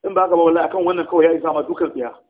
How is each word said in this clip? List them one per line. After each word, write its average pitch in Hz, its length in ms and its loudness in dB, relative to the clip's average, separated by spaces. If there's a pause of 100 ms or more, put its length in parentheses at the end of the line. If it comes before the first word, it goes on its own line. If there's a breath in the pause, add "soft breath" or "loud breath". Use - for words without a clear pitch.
In 196 100 -6
ba 185 80 2
haka 180 140 2
ba 170 80 4
wallahi 165 260 4
akan 180 160 -4
wannan 175 220 -2
kawai 165 180 4
ya 165 120 4
isa 160 160 -4
ma 151 100 -2
dukan 170 280 -4
tsiya. 123 240 -8 (140)